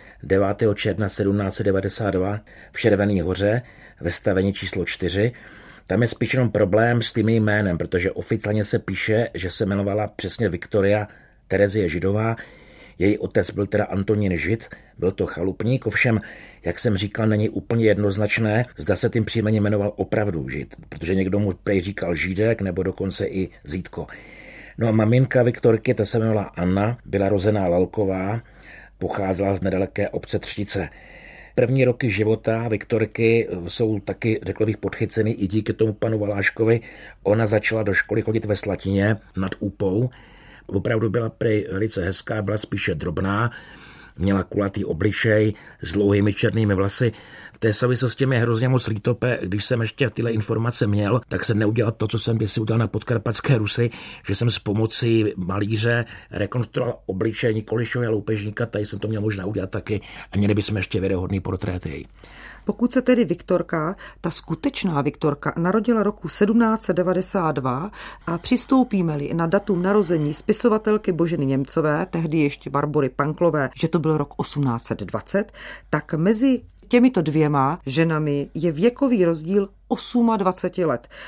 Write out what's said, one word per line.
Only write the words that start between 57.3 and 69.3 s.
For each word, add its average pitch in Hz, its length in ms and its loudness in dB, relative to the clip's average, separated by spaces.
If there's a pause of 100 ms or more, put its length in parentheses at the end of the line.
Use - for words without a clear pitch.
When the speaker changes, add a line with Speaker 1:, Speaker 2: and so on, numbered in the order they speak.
Speaker 1:
Nikolišovi 113 540 -2
a - 20 -2
Loupežníka, 107 560 -2
tady 104 200 -4
jsem 104 140 -6
to 110 80 -4
měl 107 140 -2
možná 101 240 -2
udělat 98 240 -4
taky 104 320 -4 (300)
a - 60 -4
měli 104 160 4
bychom 107 240 0
ještě 95 220 -2
věrohodný 92 400 -2
portrét 90 460 -6
její. - 220 -10 (580)
Speaker 2:
Pokud 240 260 -2
se 254 100 2
tedy 254 240 4
Viktorka, 175 720 -2 (260)
ta 180 80 -6
skutečná 165 720 -4
Viktorka, 147 560 -2
narodila 208 460 0
roku 196 260 -4
sedmnáct 220 520 2
set - 120 -2
devadesát 175 580 0
dva 135 400 -4 (360)
a 170 100 -2
přistoupíme-li 190 960 0